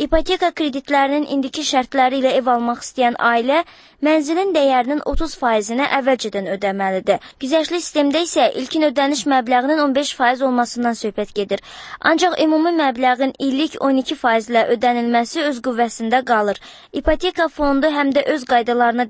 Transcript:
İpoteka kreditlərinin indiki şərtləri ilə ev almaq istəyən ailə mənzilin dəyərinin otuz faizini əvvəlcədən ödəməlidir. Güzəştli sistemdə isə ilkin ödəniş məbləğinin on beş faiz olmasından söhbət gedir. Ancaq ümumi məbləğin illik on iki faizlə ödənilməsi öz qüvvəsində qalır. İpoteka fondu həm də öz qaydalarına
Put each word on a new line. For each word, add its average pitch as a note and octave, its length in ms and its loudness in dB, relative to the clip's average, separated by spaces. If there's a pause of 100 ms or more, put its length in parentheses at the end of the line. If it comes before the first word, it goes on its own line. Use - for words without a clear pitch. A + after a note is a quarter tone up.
İpoteka E4+ 500 0
kreditlərinin C#4 720 0 (100)
indiki C#4 300 -4
şərtləri C4 560 0
ilə C4 160 2
ev B3 160 0
almaq A#3+ 320 -2
istəyən A#3+ 320 -2
ailə A#3+ 460 2 (400)
mənzilin D#4+ 500 2
dəyərinin C#4 460 2 (100)
otuz D4+ 260 -2
faizini A#3 480 0 (140)
əvvəlcədən A3+ 560 -2
ödəməlidir. F#3+ 720 -2 (180)
Güzəştli D#4 400 0
sistemdə D4 420 0
isə D#4 220 2 (140)
ilkin D4+ 320 0
ödəniş C#4 340 0
məbləğinin C4 560 2
on C#4 140 2
beş C#4+ 240 -2
faiz B3+ 220 2
olmasından A#3+ 580 0
söhbət G#3 340 -6
gedir. G3 300 -4 (360)
Ancaq E4 440 2
ümumi D#4+ 340 2
məbləğin B3+ 640 0
illik C#4 380 -2
on C4+ 180 2
iki C4 160 -4
faizlə A3+ 640 0
ödənilməsi A#3+ 720 0
öz C4+ 180 -4
qüvvəsində A#3 640 0
qalır. G#3 320 0 (300)
İpoteka E4 560 0
fondu C#4+ 420 0
həm C#4+ 240 0
də C#4 80 2 (140)
öz B3+ 160 -8
qaydalarına A#3+ 580 2